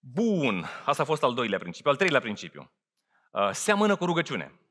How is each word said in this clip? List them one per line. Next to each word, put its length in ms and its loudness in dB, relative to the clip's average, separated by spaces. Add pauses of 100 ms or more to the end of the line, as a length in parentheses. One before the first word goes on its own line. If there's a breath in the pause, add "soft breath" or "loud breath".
(120)
Bun, 520 2 (200 loud breath)
asta 180 0
a 20 2
fost 180 0
al 120 2
doilea 240 0
principiu. 320 -2
Al 60 4
treilea 240 4
principiu, 520 -10 (580)
uh, 220 0
seamănă 440 2
cu 80 -4
rugăciune. 560 -2 (100)